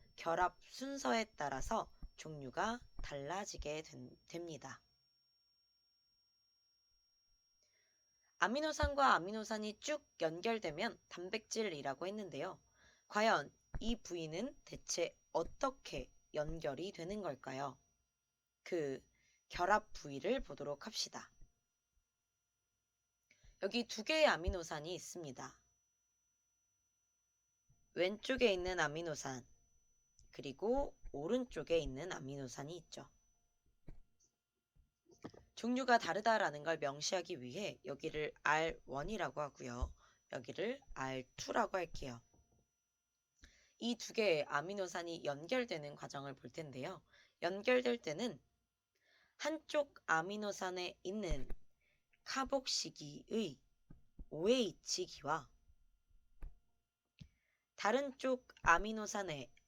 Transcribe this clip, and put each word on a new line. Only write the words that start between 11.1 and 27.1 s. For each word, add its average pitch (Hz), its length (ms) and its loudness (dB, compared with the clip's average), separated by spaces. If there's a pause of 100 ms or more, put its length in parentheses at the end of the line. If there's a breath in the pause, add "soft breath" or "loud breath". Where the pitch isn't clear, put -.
했는데요. 185 520 -6 (480 soft breath)
과연 202 440 4 (280)
이 226 180 2
부위는 175 580 -4 (100)
대체 - 500 -4 (180)
어떻게 165 760 -2 (240)
연결이 156 580 -2
되는 190 300 -6
걸까요? 135 560 -4 (880)
그 143 400 -2 (460 soft breath)
결합 190 440 4
부위를 151 480 0
보도록 143 440 -6
합시다. - 460 -6 (2250 soft breath)
여기 220 260 0
두 220 160 -4
개의 311 220 6
아미노산이 170 680 2
있습니다. 139 600 -10 (2500)